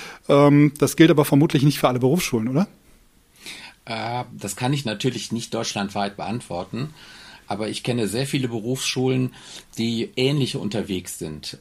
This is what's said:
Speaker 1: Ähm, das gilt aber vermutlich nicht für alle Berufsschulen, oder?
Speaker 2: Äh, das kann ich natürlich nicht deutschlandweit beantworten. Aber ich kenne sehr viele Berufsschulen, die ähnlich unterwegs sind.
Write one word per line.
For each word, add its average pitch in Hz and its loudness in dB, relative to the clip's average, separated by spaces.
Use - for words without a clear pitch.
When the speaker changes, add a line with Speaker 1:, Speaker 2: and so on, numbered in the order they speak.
Speaker 1:
Ähm, 143 6
das - 0
gilt 160 8
aber 147 4
vermutlich 147 4
nicht 147 4
für 147 4
alle 127 0
Berufsschulen, 127 2
oder? 147 2
Speaker 2:
Äh, 117 -6
das 101 -8
kann 127 0
ich 139 -2
natürlich 107 -4
nicht 113 -6
deutschlandweit 101 -4
beantworten. 110 -8
Aber 104 -6
ich 110 -8
kenne 120 -2
sehr 123 -4
viele 131 -2
Berufsschulen, 127 -2
die 113 -4
ähnlich 135 0
unterwegs 95 -6
sind. 78 -12